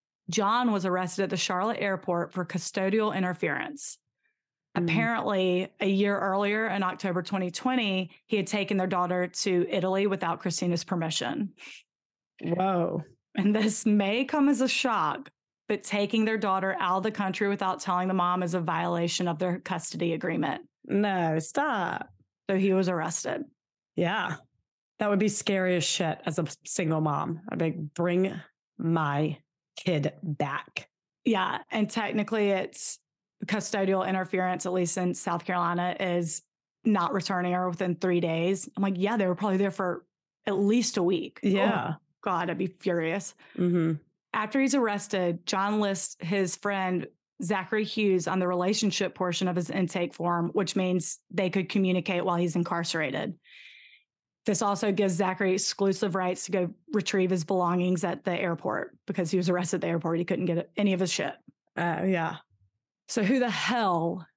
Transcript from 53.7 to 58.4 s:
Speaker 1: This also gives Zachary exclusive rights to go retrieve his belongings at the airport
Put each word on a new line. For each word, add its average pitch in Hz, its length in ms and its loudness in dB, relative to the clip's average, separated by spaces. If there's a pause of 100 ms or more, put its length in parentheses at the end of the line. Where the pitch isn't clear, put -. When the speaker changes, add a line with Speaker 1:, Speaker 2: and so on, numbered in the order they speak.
Speaker 1:
This 202 160 2
also 208 300 2
gives 190 220 2
Zachary 185 400 2
exclusive 196 640 0
rights 185 300 -2
to 180 60 -8
go 180 180 2 (220)
retrieve 190 380 2
his 180 160 2
belongings 180 580 2
at 175 220 -2
the 180 120 0
airport - 680 -4